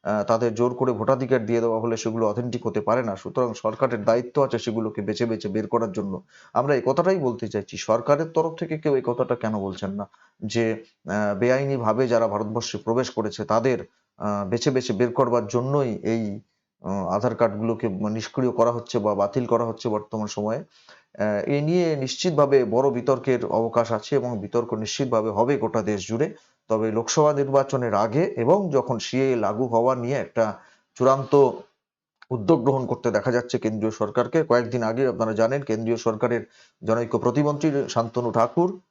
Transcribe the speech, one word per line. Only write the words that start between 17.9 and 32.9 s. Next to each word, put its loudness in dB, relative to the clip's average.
করা 2
হচ্ছে -4
বা 0
বাতিল 0
করা 2
হচ্ছে -6
বর্তমান -4
সময়ে। -4
আহ, -6
এ 2
নিয়ে 2
নিশ্চিতভাবে 2
বড় 4
বিতর্কের 0
অবকাশ 2
আছে -2
এবং -2
বিতর্ক -2
নিশ্চিতভাবে -2
হবে 2
গোটা -2
দেশ -4
জুড়ে। -2
তবে 0
লোকসভা 2
নির্বাচনের 0
আগে 2
এবং 2
যখন 0
সিএএ 0
লাগু -2
হওয়া 2
নিয়ে -4
একটা -2
চূড়ান্ত 2
উদ্যোগ 2
গ্রহণ 2
করতে -2